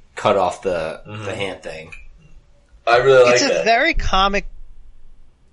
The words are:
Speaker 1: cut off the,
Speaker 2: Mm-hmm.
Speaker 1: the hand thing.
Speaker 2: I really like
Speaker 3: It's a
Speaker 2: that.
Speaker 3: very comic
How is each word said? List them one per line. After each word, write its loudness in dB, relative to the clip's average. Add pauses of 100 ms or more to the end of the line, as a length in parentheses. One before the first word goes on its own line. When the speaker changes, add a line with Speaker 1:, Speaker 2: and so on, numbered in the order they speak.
(160)
Speaker 1:
cut 0
off -2
the, -6
Speaker 2:
Mm-hmm. -14
Speaker 1:
the -8
hand -10
thing. -16 (920)
Speaker 2:
I 4
really 6
like 6
Speaker 3:
It's 2
a 0
Speaker 2:
that. -2
Speaker 3:
very 2
comic 0 (1040)